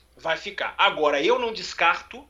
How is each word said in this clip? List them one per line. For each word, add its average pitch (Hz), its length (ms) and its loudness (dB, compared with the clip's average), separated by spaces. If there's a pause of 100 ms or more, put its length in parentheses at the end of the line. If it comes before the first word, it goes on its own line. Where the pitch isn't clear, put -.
(160)
vai 160 200 -2
ficar. 196 400 -8
Agora, 151 460 2
eu 233 160 2
não 233 140 -4
descarto 175 760 -2